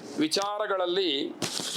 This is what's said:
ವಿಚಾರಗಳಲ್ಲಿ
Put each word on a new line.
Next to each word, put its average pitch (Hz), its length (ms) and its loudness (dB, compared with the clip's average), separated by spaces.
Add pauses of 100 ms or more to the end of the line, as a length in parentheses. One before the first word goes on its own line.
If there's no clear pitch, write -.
(180)
ವಿಚಾರಗಳಲ್ಲಿ 185 1080 2 (480)